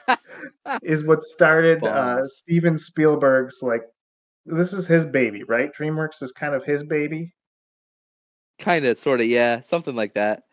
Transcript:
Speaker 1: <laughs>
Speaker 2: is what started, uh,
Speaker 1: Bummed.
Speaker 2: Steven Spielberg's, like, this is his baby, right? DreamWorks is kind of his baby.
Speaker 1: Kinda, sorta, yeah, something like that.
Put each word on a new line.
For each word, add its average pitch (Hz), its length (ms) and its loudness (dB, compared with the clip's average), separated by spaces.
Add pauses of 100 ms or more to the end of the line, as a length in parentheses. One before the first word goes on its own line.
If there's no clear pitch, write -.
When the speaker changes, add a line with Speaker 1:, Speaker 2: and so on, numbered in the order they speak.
Speaker 1:
<laughs> - 760 -6
Speaker 2:
is 156 220 -2
what 156 180 4
started, 165 600 4
uh, 123 320 0
Speaker 1:
Bummed. 131 140 -4
Speaker 2:
Steven 170 480 -2
Spielberg's, 135 840 2
like, 117 200 -2 (600)
this 170 280 -2
is 185 140 -8
his 165 180 4
baby, 120 400 -2
right? 127 300 -2
DreamWorks 156 480 -6
is 131 100 -12
kind 147 220 -6
of 131 100 -4
his 147 200 -2
baby. 156 480 -6 (1300)
Speaker 1:
Kinda, 143 380 0
sorta, 123 300 0
yeah, 120 340 2
something 165 340 -6
like 110 200 -4
that. 104 380 -2